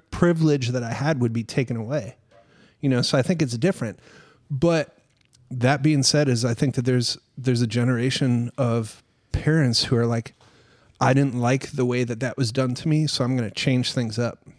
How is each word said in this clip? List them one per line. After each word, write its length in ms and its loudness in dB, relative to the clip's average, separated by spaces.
privilege 580 2
that 160 -2
I 80 -6
had 300 -2
would 100 0
be 120 -2
taken 340 -2
away, 380 -6
you 80 2
know? 100 2
So 160 0
I 60 2
think 180 -2
it's 160 -2
different. 420 -2
But 480 0
that 320 0
being 200 4
said, 260 2
is 160 0
I 80 0
think 220 0
that 100 -2
there's, 320 0
there's 240 0
a 40 2
generation 920 0
of 440 -2
parents 520 2
who 120 0
are 100 2
like, 280 -4
"I 140 4
didn't 260 2
like 320 0
the 140 -2
way 180 0
that 160 -6
that 160 -4
was 160 -2
done 240 -2
to 120 -4
me, 180 2
so 180 -2
I'm 120 0
gonna 140 -2
change 420 0
things 260 -4
up." 200 -4